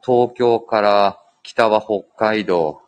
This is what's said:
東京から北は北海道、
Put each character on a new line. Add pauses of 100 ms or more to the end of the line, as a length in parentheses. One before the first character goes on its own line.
東
京
か
ら (240)
北
は
北 (120)
海
道、